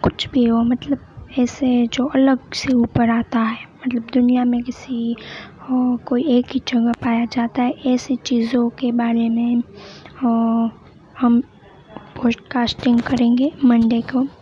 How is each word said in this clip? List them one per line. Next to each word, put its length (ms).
कुछ 280
भी 140
हो, 180
मतलब 360
ऐसे 480
जो 180
अलग 480
से 200
ऊपर 380
आता 300
है, 180
मतलब 160
दुनिया 300
में 180
किसी, 520
अ, 360
कोई 160
एक 280
ही 180
जगह 240
पाया 320
जाता 380
है, 120
ऐसी 300
चीज़ों 520
के 240
बारे 360
में, 340
अ, 440
हम 200
पॉडकास्टिंग 800
करेंगे 520
मंडे 360
को। 260